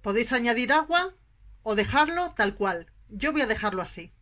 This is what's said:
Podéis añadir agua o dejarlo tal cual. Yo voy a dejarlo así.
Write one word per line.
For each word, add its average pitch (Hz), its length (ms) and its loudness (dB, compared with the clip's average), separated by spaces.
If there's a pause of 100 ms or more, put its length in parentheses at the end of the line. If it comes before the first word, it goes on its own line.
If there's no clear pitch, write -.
Podéis 233 320 0
añadir 240 400 2
agua 339 420 2 (480)
o 220 120 -2
dejarlo 302 560 2
tal 208 240 0
cual. 180 360 -4 (200)
Yo 214 220 -2
voy 294 100 2
a 254 40 0
dejarlo 208 360 -2
así. 170 400 -12